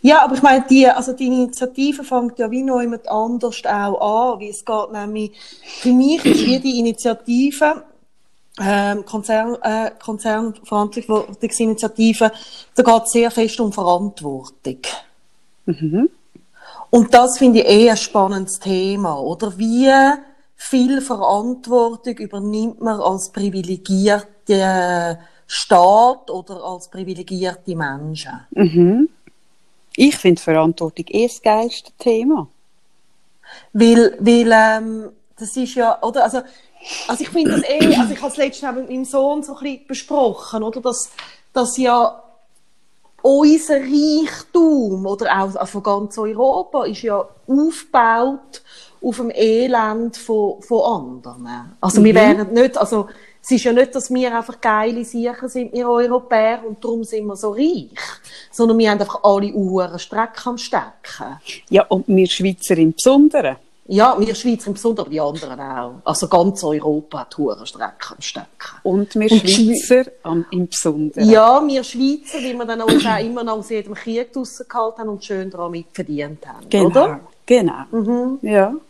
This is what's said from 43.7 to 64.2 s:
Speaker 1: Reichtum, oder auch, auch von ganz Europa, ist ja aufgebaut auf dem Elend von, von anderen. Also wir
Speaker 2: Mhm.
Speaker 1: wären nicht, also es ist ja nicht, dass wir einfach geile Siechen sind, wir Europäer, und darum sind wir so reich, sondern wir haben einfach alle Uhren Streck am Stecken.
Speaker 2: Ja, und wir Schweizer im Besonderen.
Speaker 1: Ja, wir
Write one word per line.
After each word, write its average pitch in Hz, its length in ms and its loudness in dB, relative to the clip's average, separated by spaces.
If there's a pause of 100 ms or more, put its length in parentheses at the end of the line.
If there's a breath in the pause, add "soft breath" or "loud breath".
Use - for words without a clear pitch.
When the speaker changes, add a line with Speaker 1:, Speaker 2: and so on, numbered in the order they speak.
Speaker 1:
Reichtum, 294 1200 0
oder 196 360 -2
auch, 190 140 -4
auch 190 120 -4
von 202 160 -10
ganz 202 340 -4
Europa, 247 680 -2
ist 214 160 -8
ja 202 260 -4 (200)
aufgebaut 269 1120 0 (400 soft breath)
auf 226 160 -4
dem 233 140 -6
Elend 226 840 0
von, 214 440 -2
von 226 200 0
anderen. 127 1000 -6
Also 208 220 4
wir 220 100 8
Speaker 2:
Mhm. - 40 6
Speaker 1:
wären 214 360 4
nicht, 254 240 2
also 208 300 -2 (340 loud breath)
es - 100 -4
ist 254 120 2
ja 240 100 0
nicht, 262 220 2
dass 254 180 -6
wir 247 220 -2
einfach 233 260 -8
geile 226 440 -2
Siechen 240 440 -8
sind, 247 240 -8
wir 240 160 -4
Europäer, 240 760 0
und 208 160 -14
darum 226 200 -6
sind 214 240 -8
wir 202 80 -8
so 208 160 -6
reich, 262 380 -2 (600 loud breath)
sondern 226 260 2
wir 220 140 4
haben 202 80 -2
einfach - 240 -6
alle 202 280 2
Uhren 185 480 -4
Streck - 460 -6
am 247 120 -6
Stecken. - 840 -10 (300 loud breath)
Speaker 2:
Ja, 190 140 4
und 190 240 -2
wir 190 220 4
Schweizer 185 480 -2
im 160 160 4
Besonderen. 269 600 2 (340)
Speaker 1:
Ja, 214 300 4
wir 220 160 0